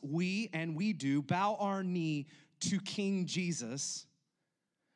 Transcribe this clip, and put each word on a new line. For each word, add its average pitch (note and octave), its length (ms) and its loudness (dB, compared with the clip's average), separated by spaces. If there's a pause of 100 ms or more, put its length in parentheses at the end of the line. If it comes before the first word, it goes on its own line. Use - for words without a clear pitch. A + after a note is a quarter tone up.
we, F3+ 480 0
and D#3+ 240 -2
we G#3 160 2
do, C#3 300 2
bow F#3+ 360 2
our G3 260 0
knee D#3+ 440 0 (340)
to F#3+ 180 0
King G3 460 0
Jesus D3 800 -4 (920)